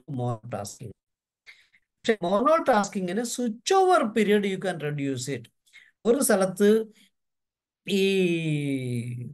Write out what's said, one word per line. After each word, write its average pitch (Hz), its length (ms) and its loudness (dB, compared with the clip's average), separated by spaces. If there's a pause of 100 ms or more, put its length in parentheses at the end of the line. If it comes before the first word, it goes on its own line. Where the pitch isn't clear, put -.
(200)
more 120 180 -4 (160)
tasking. 101 380 -10 (1080)
പക്ഷെ 226 240 0
മോണോ 208 340 2 (140)
ടാസ്കിങ്ങിന് 202 540 0 (100)
switch 247 460 -2
over 370 220 4 (140)
period 208 380 2
you 190 120 -8
can 175 120 -4 (100)
reduce 139 380 -4 (100)
it. 117 80 -12 (640)
ഒരു 269 100 4 (100)
സ്ഥലത്ത് 202 420 4 (1300)
ഈ - 20 4 (1300)